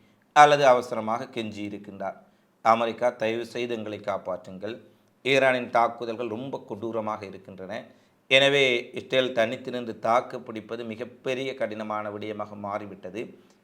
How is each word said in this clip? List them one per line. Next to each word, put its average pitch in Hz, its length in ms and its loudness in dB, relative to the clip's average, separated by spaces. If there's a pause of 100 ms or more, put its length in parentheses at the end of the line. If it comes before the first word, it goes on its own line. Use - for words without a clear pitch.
(320)
அல்லது 147 340 8
அவசரமாக 120 580 2
கெஞ்சியிருக்கின்றார். 101 920 -8 (460)
"அமெரிக்கா, 113 480 4
தயவு 117 360 -4
செய்து 120 280 -6
எங்களை 104 240 -8
காப்பாற்றுங்கள். 95 840 -8 (420)
ஈரானின் 127 480 2
தாக்குதல்கள் 117 580 0
ரொம்ப 127 400 -8
கொடூரமாக 107 580 -6
இருக்கின்றன. 95 580 -12 (440)
எனவே 135 680 4
இஸ்ரேல் 127 380 0
தனித்து 127 380 -2
நின்று 120 280 -8
தாக்கு 120 420 0
பிடிப்பது 113 440 -10
மிகப்பெரிய 123 680 -6
கடினமான 107 560 -6
விடயமாக 104 440 -8
மாறிவிட்டது. 101 840 -10 (260)